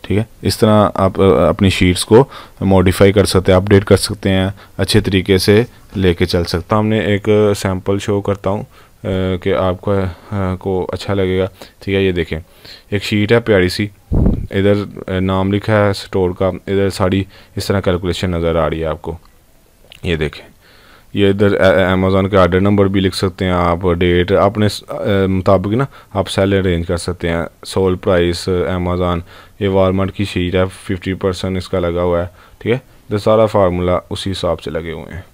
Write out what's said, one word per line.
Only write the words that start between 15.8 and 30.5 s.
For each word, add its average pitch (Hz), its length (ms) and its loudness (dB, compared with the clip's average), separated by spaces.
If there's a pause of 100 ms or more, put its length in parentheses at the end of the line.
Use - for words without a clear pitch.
स्टोर 90 400 -2
का, 95 140 -2
इधर 98 420 -2
सारी 95 380 0 (300)
इस 98 100 -6
तरह 101 120 0
कैलकुलेशन 90 560 -2
नज़र 82 220 0
आ 80 100 0
रही 78 120 -4
है 80 60 -4
आपको। 78 320 -8 (880)
ये 85 120 -2
देखें, 76 260 -6 (720)
ये 98 140 4
इधर, 101 260 2
अ, 92 400 4
Amazon 95 360 2
के 101 60 2
ऑर्डर 90 220 4
नंबर 101 280 2
भी 98 120 0
लिख 92 140 0
सकते 95 320 -4
हैं 90 80 0
आप, 87 340 0
डेट 90 440 2
अपने 101 380 2
स-, - 140 -8
अ, 98 440 -2
मुताबिक 95 460 2
ना 135 140 -2 (280)
आप 95 100 0
सेल 98 340 0
अरेंज 87 260 0
कर 87 120 -4
सकते 85 320 -6
हैं। 85 180 -4 (180)
सोल्ड 92 340 0
प्राइस, 87 500 0
Amazon, 90 720 -2 (400)
ये 101 80 0
Walmart 95 420 2
की 104 140 -4
शीट 90 300 -4